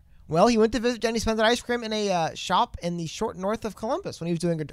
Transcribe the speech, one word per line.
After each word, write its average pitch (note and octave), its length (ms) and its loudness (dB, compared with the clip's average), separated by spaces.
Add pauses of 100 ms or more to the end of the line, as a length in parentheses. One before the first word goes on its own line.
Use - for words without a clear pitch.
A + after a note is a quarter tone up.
(280)
Well, E3+ 200 6
he A#3+ 100 4
went A3 140 6
to B3+ 80 0
visit A#3 220 -2
Jenny A#3 180 0
Splendid A3 260 2
Ice A#3 160 4
Cream A#3+ 220 -2
in A3 100 -6
a, G#3 180 0
uh, E3 220 0
shop G3 480 0
in F3 160 -4
the E3+ 80 -4
short G#3+ 320 -6
north G3+ 260 -4
of G#3 120 -8
Columbus D4+ 440 -6
when E3 60 -8
he F3 80 -2
was E3 60 -2
doing E3+ 200 0
a, D#3 140 -6